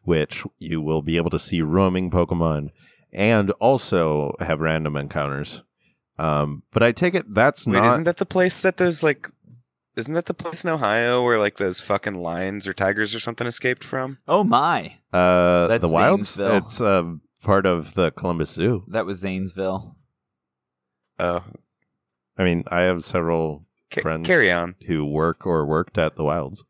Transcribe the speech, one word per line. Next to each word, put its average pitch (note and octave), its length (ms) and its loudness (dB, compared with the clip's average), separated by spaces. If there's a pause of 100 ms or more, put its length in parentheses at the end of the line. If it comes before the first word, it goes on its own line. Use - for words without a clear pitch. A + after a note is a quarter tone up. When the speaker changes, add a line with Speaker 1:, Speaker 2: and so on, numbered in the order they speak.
Speaker 1:
which D#2+ 400 0 (160)
you E2 220 -4
will D2+ 220 0
be E2 140 -2
able E2 140 0
to E2 80 -2
see E2+ 240 -2
roaming F#2 480 2
Pokemon E2 600 0 (420)
and G#2 400 2
also E2 880 2
have D#2+ 200 -2
random D#2 360 -2
encounters. C#2+ 680 -6 (560)
Um, D2 540 -2
but A2 100 2
I A#2+ 80 4
take F3+ 240 0
it E3 180 -6
that's A#2+ 320 2
Speaker 2:
Wait, G#2 140 0
Speaker 1:
not A2 140 4
Speaker 2:
isn't E3 120 2
that E3+ 120 0
the F#3+ 100 -2
place F#3 360 2
that F#3+ 160 2
those, E3+ 260 2
like, D3 240 0 (680)
isn't B2+ 200 -6
that E3+ 120 -2
the E3+ 80 -6
place E3 300 -6
in F3 60 0
Ohio A#2+ 520 2
where, A#2+ 160 2
like, G#2 200 0
those F#2 220 -2
fucking G2+ 360 -2
lions F#2 500 -4
or F#2+ 60 -6
tigers G2+ 420 -2
or A2+ 60 -8
something A#2+ 260 -6
escaped B2 380 -4
from? C3 420 -8
Speaker 3:
Oh F3+ 160 2
my. C#3+ 520 0 (180)
Speaker 1:
Uh, F2+ 560 4
Speaker 3:
That's A2 140 2
Speaker 1:
the E2+ 60 2
Wilds? C#3 460 4
Speaker 3:
Zanesville. G3 220 0
Speaker 1:
It's, - 240 -4
uh, G2 240 4 (400)
part G2 220 4
of E2+ 280 0
the F2+ 160 2
Columbus E2+ 400 -4
Zoo. F#2+ 380 0
Speaker 3:
That G#2+ 180 -4
was F#2+ 120 -8
Zanesville. F#2+ 760 -6 (1300)
Speaker 2:
Oh. F2 240 -2 (960)
Speaker 1:
I F#2+ 60 0
mean, E2+ 240 0
I F2 120 -2
have F2+ 240 0
several E2 640 -2 (260)
Speaker 2:
Ca- - 80 -2
Speaker 1:
friends D#2+ 260 -4
Speaker 2:
carry D3+ 240 4
on. F2 240 -2 (120)
Speaker 1:
who D#2 180 0
work D#2 420 -2
or D#2+ 200 0
worked D#2 320 -2
at D#2+ 180 0
the D#2+ 80 -4
Wilds. D2+ 460 -4